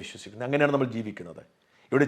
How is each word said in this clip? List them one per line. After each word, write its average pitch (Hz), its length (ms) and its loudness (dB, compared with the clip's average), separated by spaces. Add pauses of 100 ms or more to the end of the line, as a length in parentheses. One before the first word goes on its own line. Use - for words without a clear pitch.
വിശ്വസിക്കുന്നു. 104 460 -14
അങ്ങനെയാണ് 143 280 4
നമ്മൾ 135 220 2
ജീവിക്കുന്നത്. 101 440 -10 (500)
ഇവിടെ 139 180 6